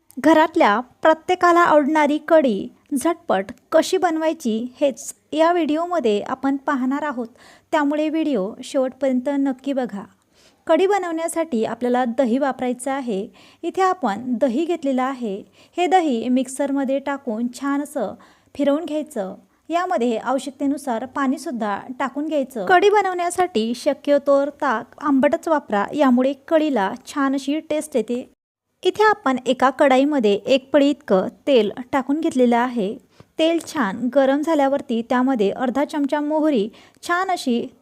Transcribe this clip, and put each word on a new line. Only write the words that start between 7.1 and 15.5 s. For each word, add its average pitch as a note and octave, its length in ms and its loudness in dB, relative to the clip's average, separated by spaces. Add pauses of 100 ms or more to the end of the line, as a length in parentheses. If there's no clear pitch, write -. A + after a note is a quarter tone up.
त्यामुळे D4+ 380 0
व्हिडिओ C#4+ 420 -2 (120)
शेवटपर्यंत C4 680 -2 (100)
नक्की C#4 340 -2
बघा. G#3 300 -6 (640)
कढी E4 200 4
बनवण्यासाठी E4 800 -2
आपल्याला B3 420 -2
दही A#3 300 0
वापरायचं C4 540 -4
आहे. A#3+ 360 -6 (360)
इथे E4+ 180 -4
आपण B3+ 560 -2
दही C4 280 0
घेतलेलं C#4 360 -2
आहे. B3 400 -6 (360)